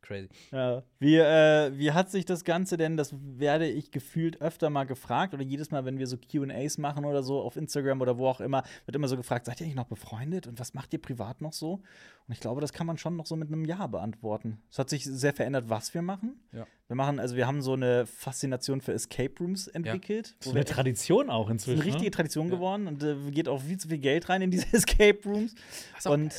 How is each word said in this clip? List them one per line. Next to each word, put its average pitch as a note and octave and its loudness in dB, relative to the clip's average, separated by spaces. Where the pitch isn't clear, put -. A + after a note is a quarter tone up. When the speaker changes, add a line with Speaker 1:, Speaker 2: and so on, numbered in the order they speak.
Speaker 1:
Crazy. G2 -8
Speaker 2:
Ja. B2+ 0
Wie, D3 8
äh, D3+ 8
wie D3 2
hat F#3 4
sich G3 -2
das F3 -2
Ganze F3 0
denn, D#3+ 0
das D3 -2
werde C#3+ 2
ich C#3 -4
gefühlt E3 -2
öfter D#3+ 0
mal C#3 0
gefragt, C3+ -2
oder C#3 -6
jedes C#3 -6
Mal, C#3 -2
wenn C3 -4
wir C3 -4
so B2+ -6
Q C#3+ -4
and C3+ -4
As C#3+ -4
machen C#3+ -4
oder C#3+ 0
so C3+ -2
auf A2 -6
Instagram C3+ 0
oder B2 2
wo C3 2
auch B2+ 2
immer, B2+ 0
wird B2+ -6
immer C#3+ 0
so B2+ 0
gefragt, B2 -2
„Seid - -8
ihr E3 -8
eigentlich D3 -4
noch B2 -4
befreundet C#3+ -8
und A#2 -12
was A#2 -10
macht C3+ -10
ihr D#3 -4
privat A#2 -8
noch D#3 -8
so?“ D#3+ -6
Und A#2+ -8
ich - -14
glaube, B2 -4
das D3 -4
kann E3 -6
man E3 -4
schon E3 -4
noch D#3+ -8
so E3 -6
mit D#3 -6
einem D#3+ -2
Ja E3+ -4
beantworten. A2 -6
Es - -12
hat C3+ 0
sich C#3 -4
sehr C3+ 0
verändert, B2+ 0
was G#2+ -4
wir E3+ -2
machen. G3 -6
Speaker 1:
Ja. A2+ -12
Speaker 2:
Wir A#2+ -6
machen, C#3 0
also B2 -2
wir B2 4
haben C#3 -2
so C3 0
eine B2 4
Faszination C3+ -4
für - -4
Escape B2 -2
Rooms F#3+ -4
Speaker 1:
Ja. - -18
Speaker 2:
entwickelt, F#3 -4
Speaker 3:
Das - -20
ist - -10
Speaker 2:
wo C3 -4
Speaker 3:
eine B2+ -2
Speaker 2:
wir - 4
echt - -2
Speaker 3:
Tradition D3 2
auch A2 2
Speaker 2:
Das A2+ 0
ist G#2+ -4
Speaker 3:
inzwischen, C3 2
Speaker 2:
eine D3+ 2
richtige F#3+ 0
Speaker 3:
ne? G3 0
Speaker 2:
Tradition D#3 -2
Speaker 1:
Ja. F3+ 0
Speaker 2:
geworden F#3+ -2
und, D3 -6
äh, D3 0
geht D#3+ 0
auch C#3 0
viel E3+ -4
zu E3 -10
viel D#3+ -2
Geld C#3 2
rein F#3+ 2
in F#3 2
diese F#3 2
<laughs> - -2
Escape G#3 8
Rooms. G#3 -2
Speaker 1:
Was - -8
auch E3 4
Speaker 2:
Und D3+ 2